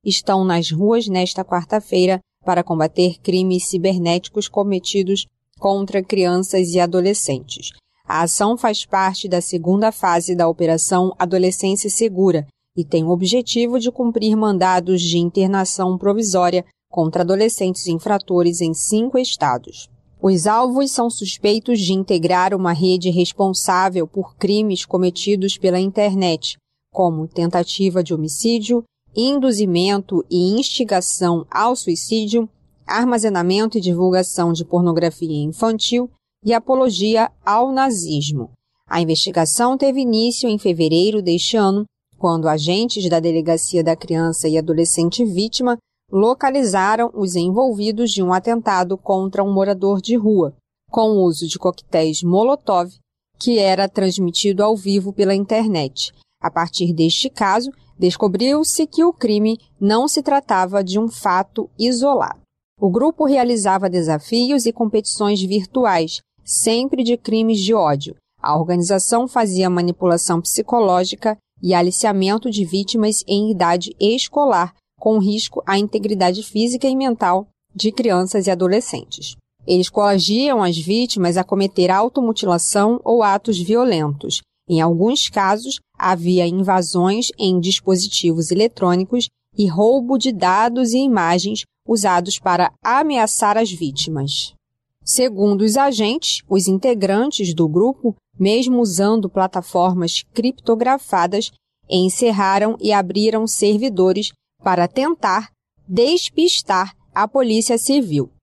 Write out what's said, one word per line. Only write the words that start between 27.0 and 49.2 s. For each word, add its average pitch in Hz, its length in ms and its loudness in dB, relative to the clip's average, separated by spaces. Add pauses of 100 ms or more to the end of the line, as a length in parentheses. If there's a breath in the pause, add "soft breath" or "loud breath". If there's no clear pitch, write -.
tentativa 175 760 -2
de 165 100 -4
homicídio, 226 720 -2 (320)
induzimento 202 1120 0
e 180 280 2
instigação 180 920 -2
ao 233 240 0
suicídio, 220 720 -2 (380)
armazenamento 214 920 0
e - 20 0
divulgação 180 720 0
de 160 120 -4
pornografia 165 760 0
infantil 226 680 -2 (340)
e 220 80 2
apologia 226 800 0 (140)
ao 240 280 2
nazismo. 156 800 -2 (360)
A - 140 -2
investigação 180 760 0
teve 277 220 2
início 240 480 0
em 214 100 0
fevereiro 175 640 2
deste 175 340 0
ano, 202 280 2 (340)
quando 165 300 0
agentes 180 600 -2
da 165 120 2
Delegacia 165 640 0
da 160 140 0
Criança 165 520 -2
e 156 100 0
Adolescente 165 640 0
Vítima 226 540 -2 (320)
localizaram 220 1040 0
os 190 220 -4
envolvidos 214 720 0
de 196 120 -2
um 180 100 0
atentado 190 640 0
contra 190 460 -2